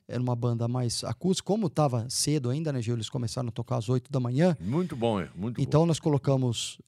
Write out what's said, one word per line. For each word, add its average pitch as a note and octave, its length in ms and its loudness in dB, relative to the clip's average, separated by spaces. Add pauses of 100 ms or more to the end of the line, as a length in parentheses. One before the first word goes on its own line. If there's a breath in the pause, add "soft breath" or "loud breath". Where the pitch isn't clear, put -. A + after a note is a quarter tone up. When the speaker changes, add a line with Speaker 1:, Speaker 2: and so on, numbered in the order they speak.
Speaker 1:
Era B2 140 -4
uma B2 140 0
banda A#2 320 0
mais B2 360 -2
acústica. E3+ 420 -2
Como G3 240 0
tava B2 400 0
cedo C#3+ 400 0
ainda, D3+ 220 -2
né, C3 100 -2
Gil? A#2 140 -2
Eles A2 140 -6
começaram A#2+ 400 -4
a - 20 -10
tocar B2 260 -4
às A#2 120 -4
oito B2+ 220 0
da C3+ 80 0
manhã. C3 400 2
Speaker 2:
Muito C#3+ 360 -2
bom, A2+ 240 2
é, D2+ 160 -4
muito A2 260 -4
Speaker 1:
Então, C#3 200 4
Speaker 2:
bom. E3+ 60 4
Speaker 1:
nós D#3+ 120 2
colocamos C3+ 880 0